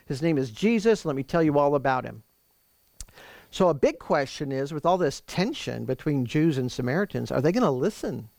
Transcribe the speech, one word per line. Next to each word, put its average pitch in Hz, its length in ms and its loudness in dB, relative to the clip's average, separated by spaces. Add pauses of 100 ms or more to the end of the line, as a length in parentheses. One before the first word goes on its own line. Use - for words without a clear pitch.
His 139 160 -6
name 160 160 2
is 131 120 -2
Jesus. 214 540 2
Let 151 100 -2
me 135 80 -4
tell 170 200 0
you 147 160 4
all 143 180 4
about 131 280 0
him. 113 200 -14 (1300)
So 180 200 4
a 151 40 4
big 294 240 2
question 143 540 -2
is, 139 220 -4
with 147 100 -6
all 175 140 4
this 151 280 -2
tension 127 600 -4
between 131 400 -2
Jews 151 320 2
and 123 120 -2
Samaritans, 127 640 -4
are 127 80 0
they 147 100 4
gonna 208 200 2
listen? 127 580 -4 (100)